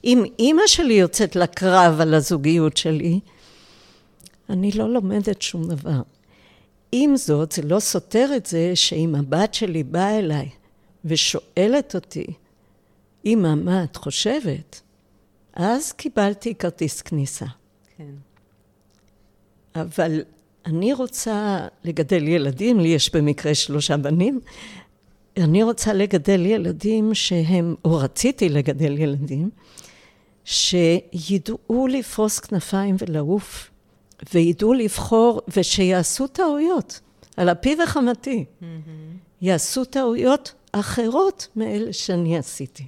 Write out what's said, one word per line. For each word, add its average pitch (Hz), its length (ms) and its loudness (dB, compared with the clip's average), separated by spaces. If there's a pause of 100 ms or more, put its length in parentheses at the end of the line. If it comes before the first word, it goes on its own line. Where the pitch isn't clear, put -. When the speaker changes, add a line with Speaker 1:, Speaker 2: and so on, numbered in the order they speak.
Speaker 1:
אם 240 200 4 (160)
אמא 311 280 4
שלי 294 260 4
יוצאת 185 420 2
לקרב 175 640 4
על 160 120 4
הזוגיות 156 640 2
שלי, 165 420 0 (1300)
אני 196 220 0
לא 214 180 -2
לומדת 208 520 0
שום 165 260 -6
דבר. 147 340 -2 (920)
עם 269 260 4
זאת, 156 340 0
זה 165 100 -6
לא 156 180 2
סותר 220 560 0
את 214 100 -4
זה 170 300 0
שאם 160 400 0
הבת 147 380 0
שלי 165 300 -4
באה 190 360 0
אליי 147 300 -2 (560)
ושואלת 196 880 -2
אותי, - 300 -8 (1000)
"אמא, 202 300 2
מה 180 280 0
את - 120 -8
חושבת?" 208 880 -6 (720)
אז 233 380 -2
קיבלתי 202 640 -4
כרטיס - 460 -6
כניסה. - 440 -6 (520)
Speaker 2:
כן. 143 160 -18 (1600)
Speaker 1:
אבל 160 460 -2 (440)
אני 175 280 0
רוצה 214 720 -4 (160)
לגדל 160 440 0
ילדים, 170 520 2
לי 165 80 4
יש 165 280 2
במקרה 147 400 2
שלושה 147 420 -2
בנים, 175 420 0 (1000)
אני 175 260 4
רוצה 226 300 0
לגדל 190 520 2
ילדים 214 680 0
שהם, 170 640 0 (100)
או 165 120 4
רציתי 185 520 0
לגדל 143 480 0
ילדים, 143 520 -2 (960)
שידעו 185 1400 0
לפרוס 220 520 -2
כנפיים 196 600 -2
ולעוף, 165 720 -4 (600)
וידעו 175 400 4
לבחור, 233 680 2 (160)
ושיעשו 185 720 0
טעויות, 311 720 0 (380)
על 175 140 2
אפי 254 320 0
וחמתי. 247 640 -2 (160)
Speaker 2:
מהמם. 165 200 -14 (600)
Speaker 1:
יעשו 185 440 0
טעויות 262 680 0 (180)
אחרות 240 840 -2
מאלה 220 380 -4
שאני 170 440 -2
עשיתי. - 500 -10